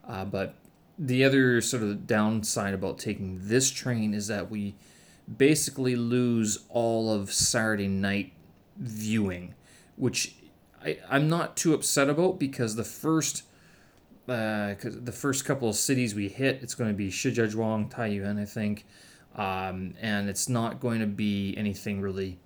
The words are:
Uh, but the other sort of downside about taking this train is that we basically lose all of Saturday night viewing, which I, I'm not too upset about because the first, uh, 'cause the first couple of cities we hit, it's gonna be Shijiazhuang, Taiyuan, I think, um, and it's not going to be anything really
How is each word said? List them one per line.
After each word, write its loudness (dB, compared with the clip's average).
Uh, -8
but -4
the 2
other 6
sort -2
of -2
downside 2
about -4
taking -6
this 4
train -2
is -2
that -4
we -6
basically 4
lose 2
all 2
of 0
Saturday 2
night 0
viewing, -2
which -2
I, -4
I'm 4
not 0
too 4
upset 2
about 2
because -2
the -4
first, 0
uh, -2
'cause -10
the -6
first 0
couple 0
of 0
cities 2
we -2
hit, -2
it's -10
gonna 0
be -2
Shijiazhuang, 0
Taiyuan, -4
I -2
think, -4
um, -4
and -2
it's -4
not 0
going -2
to 0
be 0
anything -4
really -4